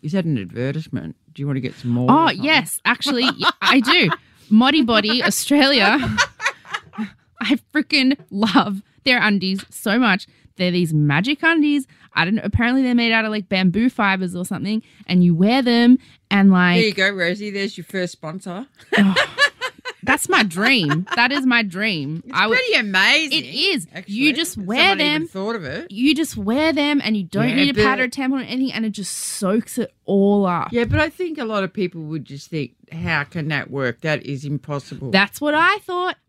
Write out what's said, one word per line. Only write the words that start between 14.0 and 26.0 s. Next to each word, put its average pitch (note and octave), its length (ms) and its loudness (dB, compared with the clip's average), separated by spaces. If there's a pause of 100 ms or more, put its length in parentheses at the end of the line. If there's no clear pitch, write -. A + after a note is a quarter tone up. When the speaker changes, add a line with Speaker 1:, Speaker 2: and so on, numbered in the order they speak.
Speaker 2:
or F3+ 100 -6
something. G#3 380 -6 (240)
And F3+ 160 4
you F3 140 4
wear A3+ 260 4
them A#3+ 360 6 (340)
and, G3 180 6
like, F3+ 300 6
Speaker 1:
There A3+ 80 4
you F#3 60 -2
go, G3 160 2
Rosie. G3 400 -4
There's G3+ 280 -6
your E3+ 60 -14
first F3+ 260 -4
sponsor. F3+ 560 -12 (320)
Speaker 2:
Oh, F#3+ 160 4 (880)
that's C4+ 260 0
my F4 140 2
dream. F#3 720 0
That A#3+ 160 2
is C4+ 160 -2
my A#3+ 160 4
dream. E3+ 640 -4
Speaker 1:
It's B3+ 100 -14
Speaker 2:
I C#4+ 120 2
would B4 100 2
Speaker 1:
pretty B4+ 160 -2
amazing, B3+ 640 2
Speaker 2:
It C4+ 60 -4 (100)
is. D4 400 -2
Speaker 1:
actually, G3 200 -12
Speaker 2:
You C4+ 180 2
just D#4+ 240 -6
Speaker 1:
that G3+ 100 -10
Speaker 2:
wear A3 120 -2 (120)
Speaker 1:
someone D4 160 0
even D4 60 0 (100)
Speaker 2:
them. E4 60 -8
Speaker 1:
thought G3+ 260 -6
of F#3+ 100 -8
it. F3+ 280 -10
Speaker 2:
You B3+ 240 2